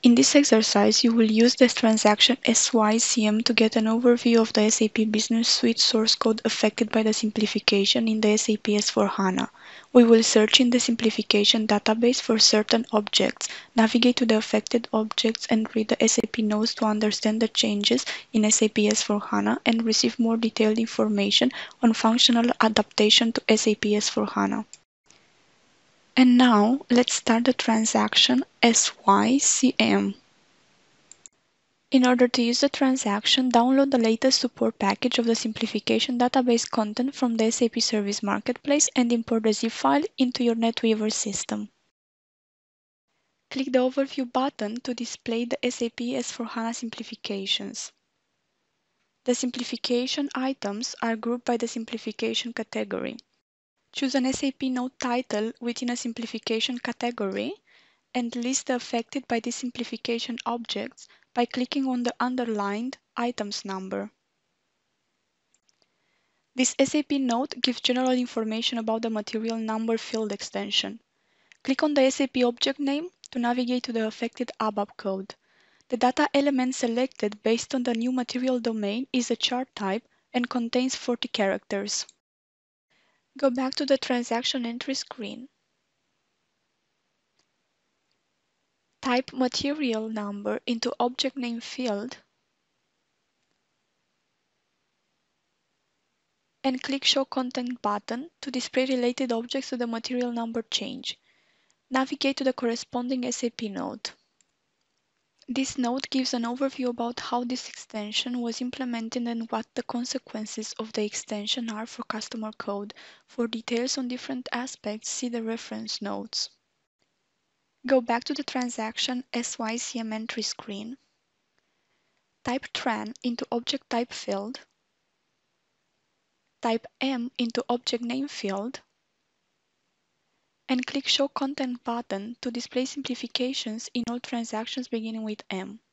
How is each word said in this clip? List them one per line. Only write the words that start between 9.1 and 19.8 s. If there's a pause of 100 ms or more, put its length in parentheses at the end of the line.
We
will
search
in
the
simplification
database
for
certain
objects, (280)
navigate
to
the
affected
objects,
and
read
the
S
A
P
notes
to
understand
the
changes (260)
in
S
A
P
S
four
hana
and